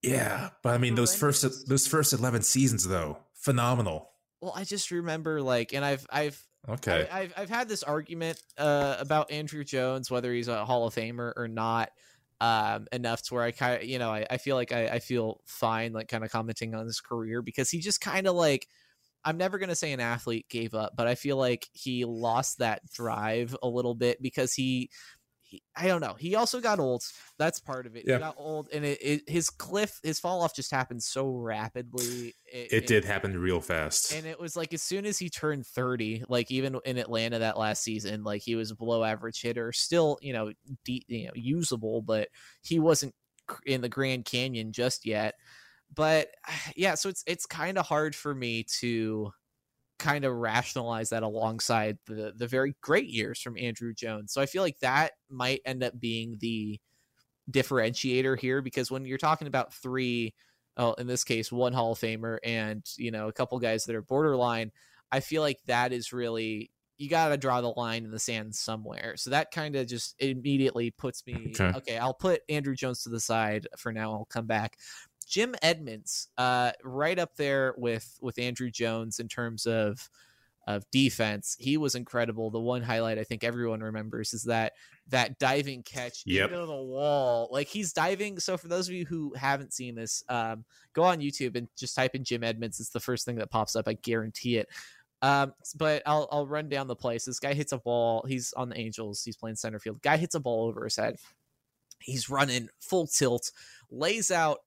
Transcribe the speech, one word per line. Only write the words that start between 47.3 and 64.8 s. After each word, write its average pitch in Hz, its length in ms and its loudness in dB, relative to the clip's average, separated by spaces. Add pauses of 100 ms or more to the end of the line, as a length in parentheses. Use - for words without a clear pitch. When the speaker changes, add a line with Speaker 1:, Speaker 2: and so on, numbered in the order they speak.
Speaker 2:
kinda 170 380 -2
hard 151 320 2
for 147 180 -6
me 117 320 -2 (140)
to 110 540 0 (680)
kinda 143 300 2
rationalize 117 840 0
that 113 120 0
alongside 110 760 0 (100)
the, 107 280 -8
the 120 120 -4
very 131 340 0
great 147 260 4
years 110 320 -2
from 117 180 -8
Andrew 117 360 -4
Jones. 107 400 -6
So 135 80 2
I 139 60 2
feel 185 140 -2
like 170 180 0
that 139 340 4 (160)
might 131 360 0
end 131 160 -2
up 123 160 -2
being 113 420 -4
the 107 420 -4 (680)
differentiator 127 880 2
here, 131 240 0
because 131 300 -4
when 135 140 -6
you're 131 120 -6
talking 156 300 0
about 131 260 -2
three, 123 600 -2 (420)
oh, 117 180 4
in 120 140 -6
this 123 160 -2
case, 113 280 0
one 123 220 2
Hall 117 200 2
of 113 60 -4
Famer 113 440 -2
and, 110 400 -2 (140)
you 117 140 -4
know, 107 160 -4
a 107 60 -4
couple 127 260 -2
guys 113 260 2
that 117 100 -4
are 110 60 -4
borderline, 123 680 2 (400)